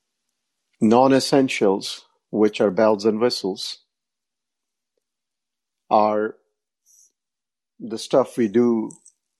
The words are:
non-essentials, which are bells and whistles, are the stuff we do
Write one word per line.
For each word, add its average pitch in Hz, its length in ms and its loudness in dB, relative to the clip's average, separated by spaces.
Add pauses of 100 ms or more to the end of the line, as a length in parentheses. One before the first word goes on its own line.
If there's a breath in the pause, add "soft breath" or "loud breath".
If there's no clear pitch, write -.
(800)
non-essentials, 127 1300 2 (240)
which 107 280 0
are 104 120 2
bells 107 340 0
and 110 160 0
whistles, - 640 -6 (2000)
are 107 480 0 (1400)
the 110 180 -12
stuff - 400 -2
we 120 100 0
do 113 420 0 (500)